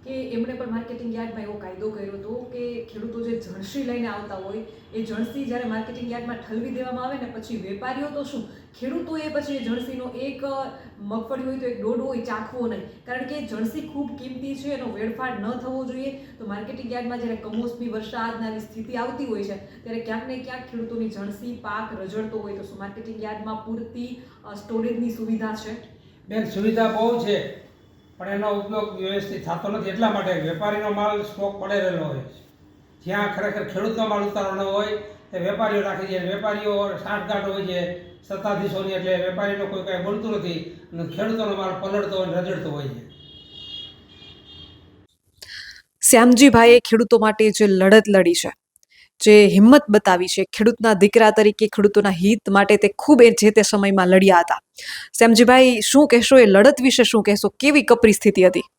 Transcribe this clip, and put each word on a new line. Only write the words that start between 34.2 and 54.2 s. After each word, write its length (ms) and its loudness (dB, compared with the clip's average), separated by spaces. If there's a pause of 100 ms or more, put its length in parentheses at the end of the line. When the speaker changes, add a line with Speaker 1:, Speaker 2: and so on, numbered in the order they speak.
Speaker 2:
ઉતારવાનો 500 -4
હોય, 160 -2 (440)
તે 80 -8
વેપારીઓ 420 -2
રાખી 260 -6
દે. 120 -6
વેપારીઓ 800 -4
સાંઠગાંઠ 500 -6
હોય 180 -6
છે 360 -6 (220)
સત્તાધીશોની, 680 -6
એટલે 240 -2
વેપારીનો 500 -4
કોઈ 180 -8
કાંઈ 200 -6
બોલતું 280 -6
નથી 480 -8 (140)
અને 220 -10
ખેડૂતોનો 400 -4
માલ 260 -8
પલળતો 420 -4
હોય, 120 -6
રઝળતો 360 -6
હોય 160 -10
છે. 240 -14 (3000)
Speaker 1:
શ્યામજીભાઈએ 720 8
ખેડૂતો 400 2
માટે 300 2
જે 180 2
લડત 420 6
લડી 240 6
છે, 180 -4 (720)
જે 220 10
હિંમત 440 8
બતાવી 380 4
છે, 160 -2
ખેડૂતના 500 2
દીકરા 380 6
તરીકે 360 4
ખેડૂતોના 420 2
હિત 400 0
માટે 280 6
તે 200 2
ખૂબ 240 6
એ 80 12
જે 220 4
તે 100 6
સમયમાં 460 2
લડ્યા 320 8